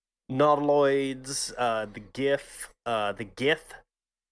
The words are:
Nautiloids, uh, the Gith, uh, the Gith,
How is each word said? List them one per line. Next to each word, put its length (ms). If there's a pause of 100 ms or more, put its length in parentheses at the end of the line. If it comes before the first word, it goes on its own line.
(300)
Nautiloids, 1300
uh, 300
the 140
Gith, 680 (160)
uh, 280
the 120
Gith, 480 (600)